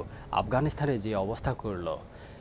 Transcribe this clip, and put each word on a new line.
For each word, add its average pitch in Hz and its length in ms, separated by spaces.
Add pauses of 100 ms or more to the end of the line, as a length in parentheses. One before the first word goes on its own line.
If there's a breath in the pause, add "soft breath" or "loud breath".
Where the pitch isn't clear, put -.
(320 loud breath)
আফগানিস্তানে 127 680
যে 107 160
অবস্থা 107 400
করল, 90 340 (520 loud breath)